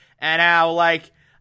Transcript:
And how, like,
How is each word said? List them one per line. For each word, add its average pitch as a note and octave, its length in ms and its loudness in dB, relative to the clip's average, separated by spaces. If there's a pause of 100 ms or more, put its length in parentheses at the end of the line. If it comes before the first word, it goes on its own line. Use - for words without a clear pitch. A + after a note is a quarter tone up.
(180)
And D#3+ 240 -4
how, E3+ 300 2
like, E3 400 -2 (300)